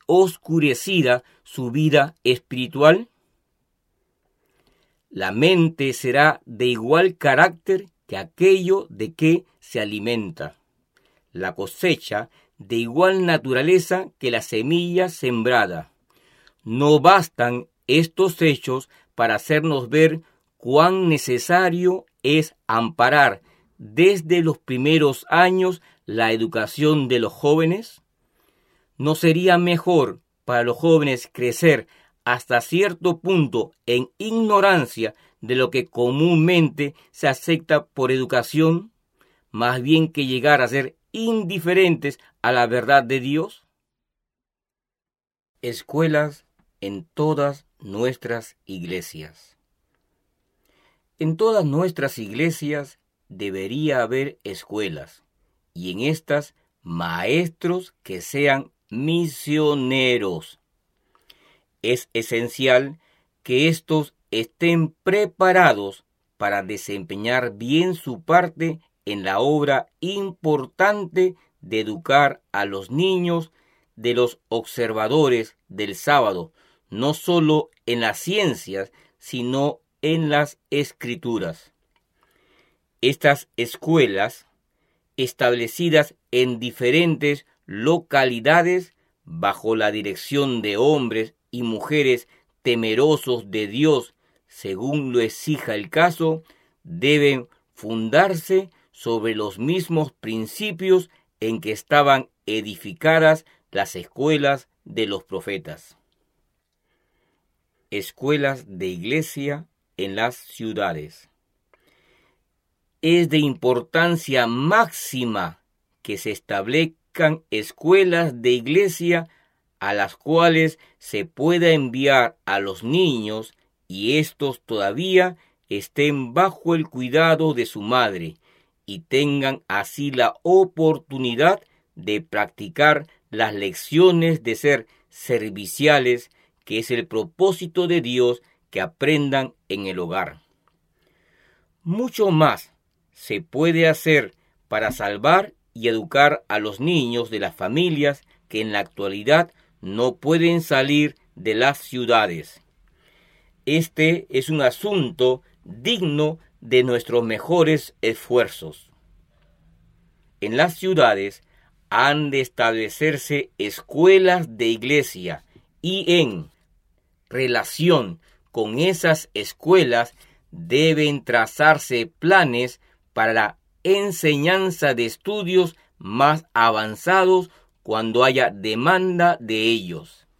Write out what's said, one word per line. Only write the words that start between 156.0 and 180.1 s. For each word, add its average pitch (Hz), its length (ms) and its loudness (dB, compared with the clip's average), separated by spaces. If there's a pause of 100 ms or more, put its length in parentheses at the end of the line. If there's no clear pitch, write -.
de 127 220 4
nuestros 120 420 0
mejores 156 760 0
esfuerzos. 110 920 -4 (1500)
En 110 160 -6
las 165 200 2
ciudades 113 640 2 (480)
han 143 400 2
de 135 100 0
establecerse 127 1200 -4
escuelas 175 960 2
de 113 120 0
iglesia 113 760 -2 (360)
y 175 400 0
en 98 300 -4 (800)
relación 123 920 0 (320)
con 110 260 -4
esas 165 560 0
escuelas 120 800 2 (360)
deben 147 760 0
trazarse 131 800 2
planes 131 760 0 (320)
para 113 200 0
la 110 260 0 (240)
enseñanza 180 1120 0
de 117 120 -2
estudios 185 720 0 (220)
más 139 560 0
avanzados 139 960 2 (320)
cuando 113 420 0
haya 131 260 2
demanda 170 920 0
de 110 220 -4
ellos. 92 680 -4 (120)